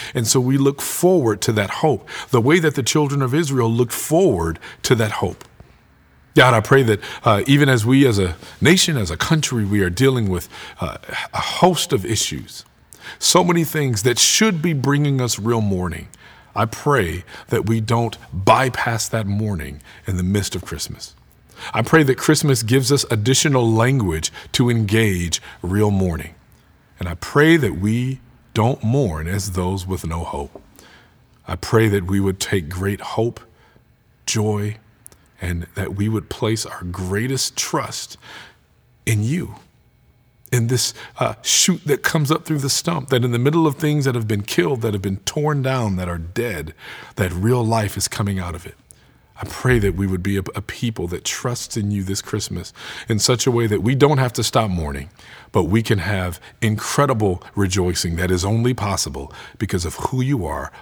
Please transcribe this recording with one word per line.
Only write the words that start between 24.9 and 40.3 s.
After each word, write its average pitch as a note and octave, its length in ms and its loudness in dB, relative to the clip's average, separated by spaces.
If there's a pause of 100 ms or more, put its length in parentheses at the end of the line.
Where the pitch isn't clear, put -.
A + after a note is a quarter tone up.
real G2+ 280 2
mourning. F#2 440 -2 (640)
And F2+ 80 -6
I F2 60 -8
pray D#3 420 4
that G#2 200 0
we A#2 440 -2 (320)
don't A#2 320 0
mourn G#2 440 -2
as G2 240 -4
those F#2 340 -4
with F#2 200 -6
no E2 180 -6
hope. - 380 -10 (840)
I F2 80 -6
pray A2+ 320 2
that G2+ 160 0
we F#2+ 160 0
would F#2+ 180 0
take F2 300 -4
great F#2+ 320 -4
hope, - 400 -4 (840)
joy, G#2 500 -2 (640)
and F2 340 -4
that G2 200 -6
we G2+ 160 0
would G#2+ 180 -2
place A2 380 -2
our - 180 -12
greatest G2 720 -4
trust - 600 -6 (880)
in G#2+ 180 0
you. D#3+ 300 -4 (1000)